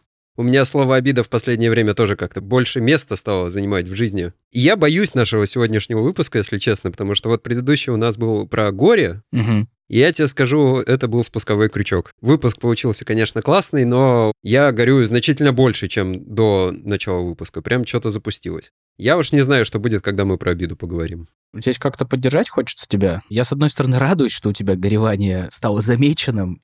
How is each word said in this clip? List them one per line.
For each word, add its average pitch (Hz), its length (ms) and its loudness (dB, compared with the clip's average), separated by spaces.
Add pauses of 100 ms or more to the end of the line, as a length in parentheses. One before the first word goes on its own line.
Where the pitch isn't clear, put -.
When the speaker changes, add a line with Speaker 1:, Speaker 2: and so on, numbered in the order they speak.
(360)
Speaker 1:
У 120 60 -6
меня 127 220 4
слово 131 320 2
«обида» 127 260 2
в - 60 -4
последнее 117 420 0
время 110 240 2
тоже 101 220 0
как-то - 240 -8
больше 120 400 0
места 117 340 0
стало 92 360 -4
занимать 98 360 -4
в 92 80 -10
жизни. 98 380 -4 (180)
И 120 80 -6
я 180 160 4
боюсь 175 400 0
нашего 107 320 2
сегодняшнего 110 540 -2
выпуска, 123 380 -2
если 104 200 -4
честно, 98 320 -2
потому 101 240 -6
что 107 140 -4
вот 113 160 0
предыдущий 123 480 -2
у 113 40 0
нас 110 220 -2
был 113 300 -2
про 107 240 -2
горе. 120 580 2
Speaker 2:
Мгм. 110 380 0 (200)
Speaker 1:
И 110 100 0
я 156 140 6
тебе 156 140 0
скажу, 135 520 2
это 127 280 0
был 117 160 0
спусковой 107 460 0
крючок. 98 420 -2 (100)
Выпуск 127 380 2
получился, 117 460 -2
конечно, 110 380 -2
классный, 151 420 2
но 120 480 4 (100)
я 131 300 4
горюю 120 340 4
значительно 135 460 2
больше, 123 340 2
чем 92 380 -4 (100)
до 101 380 2
начала 98 480 -4
выпуска. 85 420 -8
Прям 123 220 -2
че-то 113 260 -4
запустилось. - 640 -10 (240)
Я 135 220 2
уж 151 120 -2
не 147 100 4
знаю, 131 240 4
что - 140 -4
будет, 107 240 -2
когда 101 220 -2
мы 95 140 0
про - 140 -2
обиду 85 220 -4
поговорим. 82 540 -8 (240)
Speaker 2:
Здесь 120 260 -2
как-то 135 280 -4
поддержать 135 420 0
хочется - 400 -6
тебя. 95 400 0
Я, 113 160 -2
с 123 80 -2
одной 143 180 0
стороны, 131 300 0
радуюсь, 139 320 2
что - 160 -4
у 104 40 0
тебя 98 220 -2
горевание 101 800 0
стало 107 280 -2
замеченным. 117 840 0